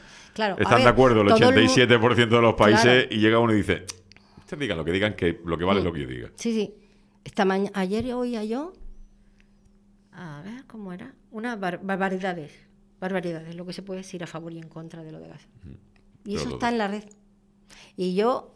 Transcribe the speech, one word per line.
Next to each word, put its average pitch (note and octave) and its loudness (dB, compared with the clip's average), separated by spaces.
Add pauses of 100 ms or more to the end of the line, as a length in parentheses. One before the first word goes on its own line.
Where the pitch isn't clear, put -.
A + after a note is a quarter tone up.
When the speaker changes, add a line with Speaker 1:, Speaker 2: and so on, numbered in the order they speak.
(340)
Speaker 1:
claro. G#3 -4
A - 0
Speaker 2:
están A#2 4
de B2+ 6
Speaker 1:
ver, A#2+ 8
Speaker 2:
acuerdo A#2+ 6
el G2+ 4
Speaker 1:
todo A2 6
el A2 4
mu-, A2+ 8
Speaker 2:
ochenta G#2+ 6
y A2 6
siete B2 6
por A#2 2
ciento A#2 4
de A#2+ 6
los A2+ 6
países A2 6
Speaker 1:
claro. B2 6
Speaker 2:
y A2 -4
llega A2 4
uno A2+ 2
y G#2+ 4
dice, F2+ -2 (520)
"Usted - -16
diga G#2+ -4
lo D#2+ -6
que E2 -2
digan, G2+ 0
que E2+ -2
lo E2+ -4
que E2 -6
vale G2 2
es F#2 0
Speaker 1:
Sí. F2+ -2
Speaker 2:
lo E2+ -4
que D2 -8
yo C2 -8
diga". B1 -12
Speaker 1:
Sí, A#3 -6
sí. G#3 -6 (500)
Esta - -4
maña-, F#3+ -2
ayer G#3+ -6
oía A#3+ -8
yo, C4+ -8 (1400)
a D#3+ -16
ver, A#3+ -16
¿cómo G3+ -16
era? A3 -18 (180)
Unas A3+ -8
bar-, F3+ -6
barbaridades, F#3+ -6 (480)
barbaridades, E3+ -6
lo F3+ -14
que F3+ -12
se F#3 -14
puede F#3+ -12
decir F3+ -14
a D#3+ -10
favor E3 -14
y E3 -14
en D#3+ -16
contra E3 -16
de D#3 -18
lo D#3+ -16
de D#3+ -20
Gaza. D3+ -20 (160)
Speaker 2:
Ujú. D2+ -18
Speaker 1:
Y - -20 (460)
Speaker 2:
Pero G2+ -8
Speaker 1:
eso - -4
Speaker 2:
todo. C2+ -8
Speaker 1:
está A#3+ -4
en A#3+ -2
la G#3 -2
red. G#3 -8 (960)
Y F#3 -4
yo A3+ -2